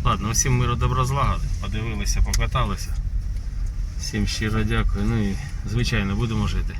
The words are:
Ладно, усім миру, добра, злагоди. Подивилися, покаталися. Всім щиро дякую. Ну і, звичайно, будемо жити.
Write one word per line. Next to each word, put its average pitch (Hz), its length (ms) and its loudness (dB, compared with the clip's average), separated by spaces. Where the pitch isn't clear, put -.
Ладно, 107 260 0
усім 123 280 2
миру, 123 180 2
добра, 123 300 2
злагоди. 127 400 2
Подивилися, 104 600 0
покаталися. - 720 0
Всім 104 280 -2
щиро 110 360 0
дякую. 107 420 2
Ну 110 240 2
і, 98 60 -2
звичайно, 107 460 0
будемо 107 320 0
жити. - 320 -2